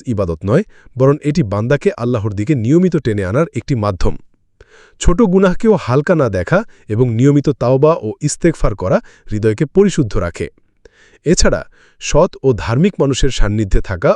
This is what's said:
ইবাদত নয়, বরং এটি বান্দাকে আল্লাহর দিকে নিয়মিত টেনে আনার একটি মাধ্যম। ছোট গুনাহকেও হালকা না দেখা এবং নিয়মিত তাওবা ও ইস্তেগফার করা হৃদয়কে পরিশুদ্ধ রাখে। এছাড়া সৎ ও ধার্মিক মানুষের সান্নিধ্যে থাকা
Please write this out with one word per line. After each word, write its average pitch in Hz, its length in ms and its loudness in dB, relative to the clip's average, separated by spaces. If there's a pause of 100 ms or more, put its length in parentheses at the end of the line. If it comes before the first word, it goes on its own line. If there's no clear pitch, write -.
ইবাদত 98 380 -4
নয়, 120 200 0 (320)
বরং 139 260 2
এটি 151 200 -2
বান্দাকে 113 560 -2
আল্লাহর 113 360 -2
দিকে 104 200 -2
নিয়মিত 156 420 0
টেনে 104 280 -2
আনার 127 300 -2
একটি 131 200 -4
মাধ্যম। 101 400 0 (840)
ছোট - 220 4
গুনাহকেও 190 540 2
হালকা 147 380 0
না 143 140 0
দেখা 95 300 0 (300)
এবং 113 220 0
নিয়মিত 139 380 2 (100)
তাওবা 135 340 2 (100)
ও 107 60 -6 (140)
ইস্তেগফার - 540 -2
করা 110 220 -2 (280)
হৃদয়কে 110 400 -2
পরিশুদ্ধ 170 520 0
রাখে। 87 280 -6 (800)
এছাড়া 160 360 2 (380)
সৎ - 300 0 (120)
ও 135 60 0 (100)
ধার্মিক 131 400 0
মানুষের 139 320 0
সান্নিধ্যে 107 500 0
থাকা 104 360 -2